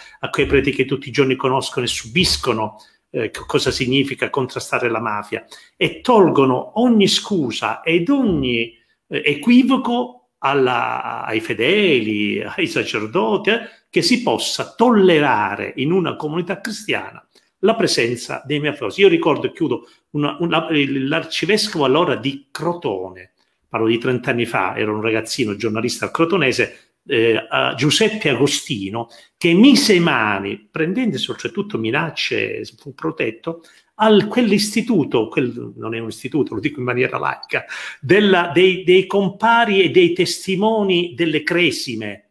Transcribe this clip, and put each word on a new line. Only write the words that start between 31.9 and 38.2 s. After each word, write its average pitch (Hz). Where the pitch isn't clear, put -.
fu 135
protetto, 156
al, 214
quell'istituto, 202
quel, 120
non 113
è 113
un 113
istituto, 127
lo 104
dico -
in 127
maniera 123
laica, -
della, 180